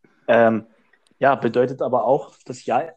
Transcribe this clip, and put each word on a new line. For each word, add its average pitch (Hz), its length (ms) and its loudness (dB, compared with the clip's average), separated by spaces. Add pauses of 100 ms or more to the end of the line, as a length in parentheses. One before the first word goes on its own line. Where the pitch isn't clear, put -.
(260)
Ähm, 113 400 2 (520)
ja, 135 160 2
bedeutet 123 460 -2
aber 123 240 -2
auch, 139 300 -2 (100)
das - 220 -18
Jahr 135 300 -4